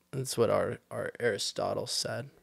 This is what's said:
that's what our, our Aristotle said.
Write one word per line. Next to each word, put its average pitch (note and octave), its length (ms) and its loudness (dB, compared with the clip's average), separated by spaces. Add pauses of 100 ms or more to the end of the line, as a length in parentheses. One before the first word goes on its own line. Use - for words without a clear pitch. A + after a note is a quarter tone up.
(100)
that's C3+ 260 -4
what A2+ 140 6
our, G2+ 280 2 (120)
our A2+ 280 -4
Aristotle G2+ 680 0
said. A#2 420 -4 (140)